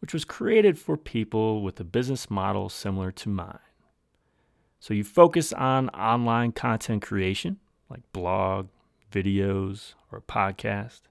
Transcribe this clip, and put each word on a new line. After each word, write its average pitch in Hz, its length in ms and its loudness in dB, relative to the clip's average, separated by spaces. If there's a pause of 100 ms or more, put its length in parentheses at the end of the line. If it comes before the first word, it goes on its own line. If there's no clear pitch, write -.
which - 140 -12
was 156 100 -2
created 208 540 4
for 156 180 -2
people 110 680 0
with 95 180 -6
a 90 40 -8
business 123 460 -2
model 98 380 0
similar 95 420 -4
to - 180 -10
mine. 95 300 -4 (1200)
So - 160 -4
you 104 100 0
focus 170 480 6
on 131 380 0
online 117 600 2
content 110 500 -2
creation, 98 560 -2 (300)
like - 260 -18
blog, 95 540 -2 (440)
videos, 98 800 -2 (180)
or - 80 -14
a - 40 -20
podcast. 104 800 -4 (100)